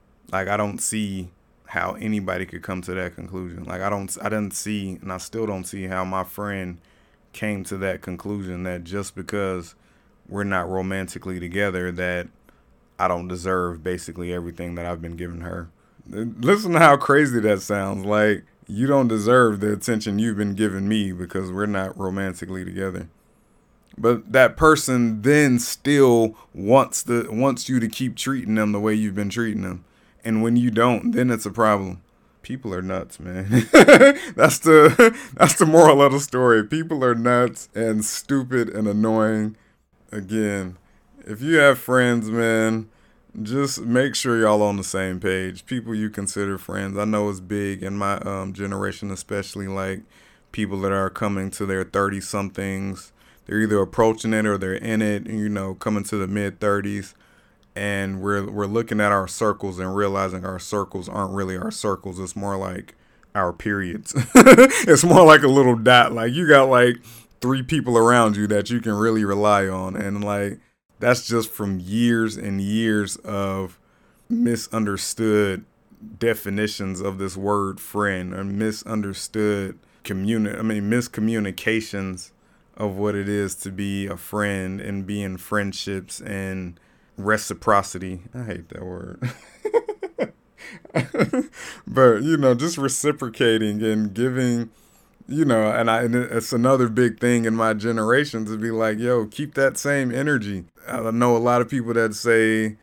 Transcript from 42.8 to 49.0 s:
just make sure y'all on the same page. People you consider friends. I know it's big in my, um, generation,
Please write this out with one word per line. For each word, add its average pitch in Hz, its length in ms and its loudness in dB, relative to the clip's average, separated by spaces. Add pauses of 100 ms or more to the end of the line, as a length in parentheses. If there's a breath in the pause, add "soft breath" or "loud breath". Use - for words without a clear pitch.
just 135 400 -4
make 123 340 0
sure 120 240 0
y'all 107 220 4
on 104 160 0
the 95 60 -6
same 92 360 -4
page. 92 460 -4
People 117 300 -6
you 107 140 -4
consider 98 480 -6
friends. 98 400 -8
I 104 80 -2
know 104 240 0
it's 98 100 -8
big 98 420 -6
in 98 160 -6
my, 101 220 -2
um, 98 340 -8
generation, 98 580 -8